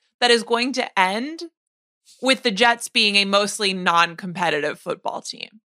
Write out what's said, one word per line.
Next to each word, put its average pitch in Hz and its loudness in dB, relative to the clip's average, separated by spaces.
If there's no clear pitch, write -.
that 240 4
is 233 4
going 233 -2
to 240 -2
end 240 -2
with 262 2
the 240 0
Jets 233 2
being 208 0
a 202 2
mostly 196 0
non-competitive 170 0
football - -8
team. - -16